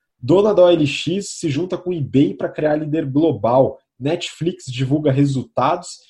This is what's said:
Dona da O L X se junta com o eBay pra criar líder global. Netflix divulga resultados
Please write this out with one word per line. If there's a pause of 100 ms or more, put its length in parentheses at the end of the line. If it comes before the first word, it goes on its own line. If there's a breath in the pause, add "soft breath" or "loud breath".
(200)
Dona
da
O
L
X
se
junta
com
o
eBay
pra
criar
líder
global. (180)
Netflix
divulga
resultados (180 soft breath)